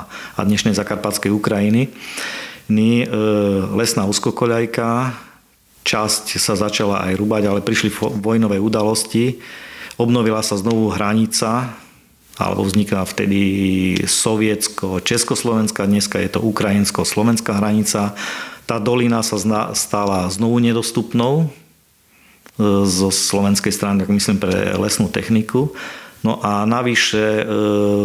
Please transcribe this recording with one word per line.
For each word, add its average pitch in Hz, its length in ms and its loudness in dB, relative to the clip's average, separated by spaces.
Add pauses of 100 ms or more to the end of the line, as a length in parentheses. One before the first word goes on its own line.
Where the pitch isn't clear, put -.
(400)
a 101 80 0
dnešnej 104 240 2
zakarpatskej 101 640 -2
Ukrajiny. 107 560 2 (800)
Ny-, 113 320 4
e, - 40 -2 (680)
lesná 110 320 0
úzkokoľajka, 117 1040 0 (720)
časť - 560 -2
sa 107 160 0
začala 101 560 0
aj 95 80 -2
rúbať, 107 320 2
ale 101 80 2
prišli 107 320 0
fo-, 110 240 -4
vojnové 110 400 2
udalosti. 110 880 0 (560)
Obnovila 117 400 2
sa 107 160 -2
znovu 107 400 0
hranica, 113 800 0 (640)
alebo 95 260 0
vznikla 98 400 0
vtedy 98 360 0 (640)
sovietsko-československá, 107 1800 0
dneska 101 320 2
je 92 140 -2
to - 100 -2
ukrajinsko-slovenská 104 1200 0
hranica. 104 560 0 (500)
Tá 117 140 -2
dolina 120 420 2
sa 110 140 -4
zna-, 107 420 -2
stala 98 540 0
znovu 113 260 0
nedostupnou, 120 880 0
e, - 20 -2 (1400)
zo 95 260 0
slovenskej 101 560 0
strany, 101 320 0
tak 92 80 -2
myslím 101 320 2
pre 95 320 0
lesnú 101 380 0
techniku. 110 580 0 (560)
No - 160 0
a 104 240 0
navyše, 110 800 0
e, - 0 - (600)